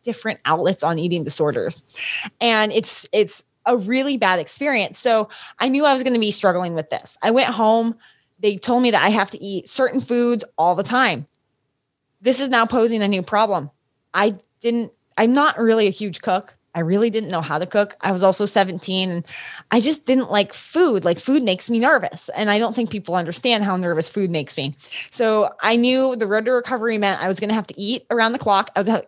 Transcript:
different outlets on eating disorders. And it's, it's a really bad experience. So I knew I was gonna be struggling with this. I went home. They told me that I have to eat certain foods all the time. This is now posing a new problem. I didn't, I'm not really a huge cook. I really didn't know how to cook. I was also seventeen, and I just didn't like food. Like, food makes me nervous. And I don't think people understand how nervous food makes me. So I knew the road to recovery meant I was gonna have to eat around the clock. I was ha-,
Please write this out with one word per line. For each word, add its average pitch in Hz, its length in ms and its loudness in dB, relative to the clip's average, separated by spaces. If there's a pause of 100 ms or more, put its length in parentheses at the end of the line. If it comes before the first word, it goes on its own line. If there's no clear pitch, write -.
different 220 420 -6
outlets 165 360 0
on 165 160 0
eating 170 280 -2
disorders. 143 580 -4 (560)
And 214 320 2
it's, - 400 -2
it's - 320 0 (220)
a 247 100 2
really 262 400 -2
bad 185 240 2
experience. 247 580 -4
So 220 300 2 (320)
I 247 80 0
knew 277 160 2
I 294 80 6
was 262 100 2
gonna 254 160 0
be 214 140 2
struggling 180 440 0
with 156 140 -4
this. - 320 -8
I 220 100 2
went 254 180 4
home. 226 460 2 (440)
They 202 160 0
told 240 260 0
me 240 100 4
that 160 120 4
I 190 60 4
have 208 220 0
to - 120 -14
eat 196 240 -8
certain 262 320 0
foods 240 460 0 (120)
all 170 180 2
the 196 80 -2
time. 220 440 0 (920)
This 240 180 2
is 269 80 -2
now 233 180 2
posing 233 360 0
a 202 80 2
new 190 120 0
problem. 196 480 0 (440)
I 196 240 2 (240)
didn't, 233 320 -2 (240)
I'm 226 160 4
not 285 260 2
really 226 280 4
a 190 40 0
huge 208 300 -8
cook. - 340 -4 (200)
I 170 60 -2
really 202 280 2
didn't 208 220 -4
know 165 100 -2
how 156 160 -2
to 170 80 -4
cook. 208 360 -2
I 196 100 0
was 180 100 -2
also 196 240 4
seventeen, 190 640 0
and 170 180 -4 (440)
I 233 80 4
just 285 260 0
didn't 262 240 2
like 202 240 0
food. 277 500 0
Like, 170 140 2
food 269 240 0
makes 185 260 -2
me 233 120 0
nervous. - 500 0
And 208 220 0
I 208 80 2
don't 233 160 -2
think 233 160 -2
people 180 240 -4
understand 202 480 0
how 196 120 0
nervous 170 320 0
food 196 220 -2
makes 151 260 -4
me. 143 200 -4 (340)
So 220 400 2 (120)
I 220 140 4
knew 254 400 2
the 214 120 -2
road 220 180 0
to 254 60 0
recovery 233 480 -2
meant 196 240 0
I 185 40 -2
was 185 120 -2
gonna 214 160 -2
have 220 120 -2
to - 120 -14
eat 214 320 -4
around 233 220 2
the 202 60 -4
clock. 196 360 2
I 170 40 0
was 185 80 0
ha-, 220 200 0